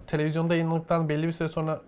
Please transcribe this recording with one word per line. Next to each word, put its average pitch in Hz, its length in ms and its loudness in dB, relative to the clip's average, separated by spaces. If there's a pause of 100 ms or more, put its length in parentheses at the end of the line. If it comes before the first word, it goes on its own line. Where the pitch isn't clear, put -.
televizyonda 160 460 0
yayınlandıktan 165 560 2
belli 156 180 0
bir 170 40 0
süre 165 180 -2
sonra 156 380 -2